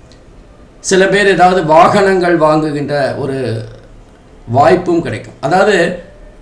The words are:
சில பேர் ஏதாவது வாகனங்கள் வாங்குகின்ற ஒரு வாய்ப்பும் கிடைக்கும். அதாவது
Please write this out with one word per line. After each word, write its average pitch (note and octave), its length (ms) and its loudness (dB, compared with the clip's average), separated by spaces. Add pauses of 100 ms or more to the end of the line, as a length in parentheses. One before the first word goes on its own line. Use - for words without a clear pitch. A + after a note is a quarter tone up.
(800)
சில F#3+ 260 0
பேர் G3 220 0
ஏதாவது F#3 380 2
வாகனங்கள் F3 720 2
வாங்குகின்ற D3 800 -2
ஒரு B2 480 -6 (840)
வாய்ப்பும் F3 540 2
கிடைக்கும். G#2+ 380 -10
அதாவது F3+ 680 0 (340)